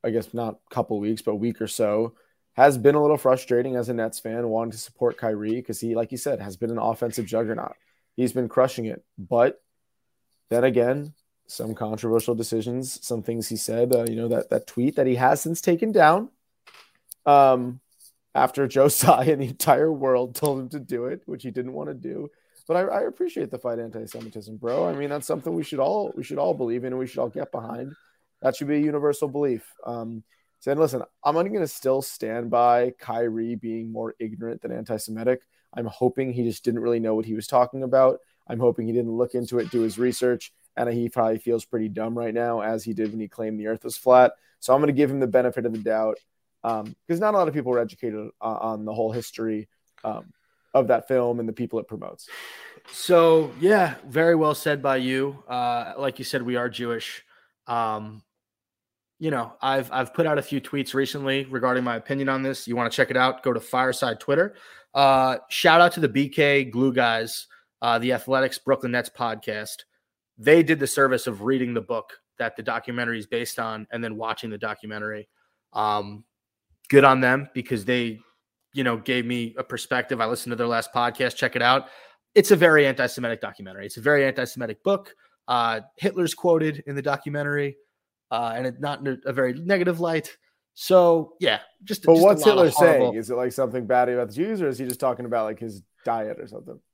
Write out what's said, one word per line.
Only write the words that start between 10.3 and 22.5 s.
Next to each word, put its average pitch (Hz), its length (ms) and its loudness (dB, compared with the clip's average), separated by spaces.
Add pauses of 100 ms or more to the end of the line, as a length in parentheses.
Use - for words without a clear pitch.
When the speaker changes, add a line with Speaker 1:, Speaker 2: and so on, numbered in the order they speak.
Speaker 1:
then 120 160 2
again, 131 480 2 (340)
some 113 280 -10
controversial 110 600 -2
decisions, 120 720 -6
some 113 160 -6
things 117 260 -6
he 117 80 -6
said, 120 380 0
uh, 117 100 2
you 113 120 -4
know, 117 120 -4
that, 117 220 -2
that - 160 -2
tweet 131 300 -2
that 139 100 2
he 127 100 2
has 131 260 4
since 165 180 -4
taken 190 320 0
down, 190 380 6 (920)
um, 131 560 6 (540)
after 139 320 2
Joe 135 220 4
<laughs> - 20 4
Tsai 131 340 6
and 151 180 2
the 131 60 -4
entire 147 440 2
world 127 420 0
told 139 260 -2
him 127 100 -10
to 143 100 -10
do 120 260 -6
it, 180 200 -8
which - 160 -12
he 123 80 -10
didn't 127 220 -8
wanna 147 220 -10
do. 143 360 -12 (360)